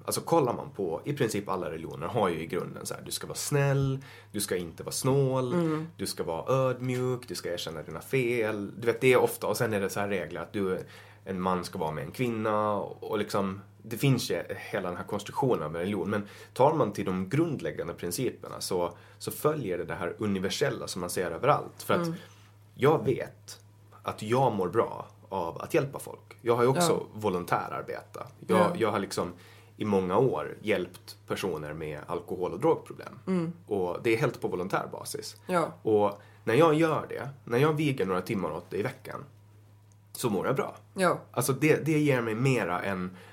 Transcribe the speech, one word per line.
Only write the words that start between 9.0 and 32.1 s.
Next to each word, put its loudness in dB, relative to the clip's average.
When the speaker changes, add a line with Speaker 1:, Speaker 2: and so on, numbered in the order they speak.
Speaker 1:
det 8
är 10
ofta, 4
och 2
sen 2
är 2
det 0
så -4
här 0
regler -2
att -10
du, 0
en -4
man 2
ska -8
vara -2
med -6
en -10
kvinna 0
och, -6
och 0
liksom, -2
det -8
finns 4
ju 0
hela -4
den -4
här -8
konstruktionen 0
av -4
en -2
religion, -2
men -2
tar 6
man 2
till -4
de -2
grundläggande -2
principerna -6
så, 0
så -6
följer 0
det -4
det -6
här -4
universella 0
som -8
man -4
ser -2
överallt. 0
För 2
att 2
Speaker 2:
Mm. -6
Speaker 1:
jag 4
vet -4
att -6
jag 4
mår 0
bra 0
av -2
att -2
hjälpa 0
folk. -16
Jag 4
har 4
ju 6
också 4
Speaker 2:
Ja. -4
Speaker 1:
volontärarbeta. -4
Jag, 4
Speaker 2:
Ja. 4
Speaker 1:
jag 2
har 0
liksom -2
i -6
många 4
år 2
hjälpt -2
personer -4
med -8
alkohol- -4